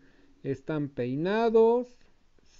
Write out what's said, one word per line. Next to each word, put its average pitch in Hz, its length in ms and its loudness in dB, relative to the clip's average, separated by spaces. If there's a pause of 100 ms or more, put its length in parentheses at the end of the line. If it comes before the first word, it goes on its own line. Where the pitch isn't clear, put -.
(420)
están 139 480 -6
peinados, 220 1080 0 (640)